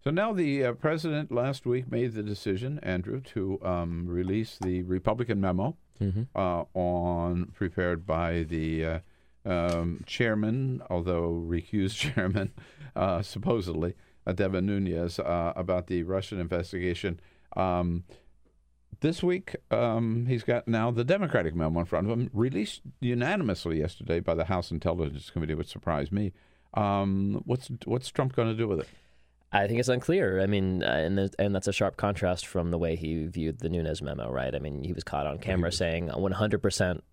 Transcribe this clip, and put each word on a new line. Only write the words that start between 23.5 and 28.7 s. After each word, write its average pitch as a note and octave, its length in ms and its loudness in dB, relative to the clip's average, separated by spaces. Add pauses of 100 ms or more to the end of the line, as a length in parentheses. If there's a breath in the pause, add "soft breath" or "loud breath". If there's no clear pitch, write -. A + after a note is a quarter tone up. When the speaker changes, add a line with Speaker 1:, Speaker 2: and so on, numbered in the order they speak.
Speaker 1:
yesterday E2 400 0
by E2+ 160 2
the D#2+ 100 2
House F2+ 260 0
Intelligence D#2+ 580 -2
Committee, D#2 240 -2
which D#2 160 -4
surprised D2+ 420 -2
me. G2+ 200 0 (420 soft breath)
Um, G2 720 2
what's, B2+ 240 -2 (160)
what's B2 240 -2
Trump C3 260 0
gonna A2+ 200 2
do A2+ 120 0
with F#2+ 140 0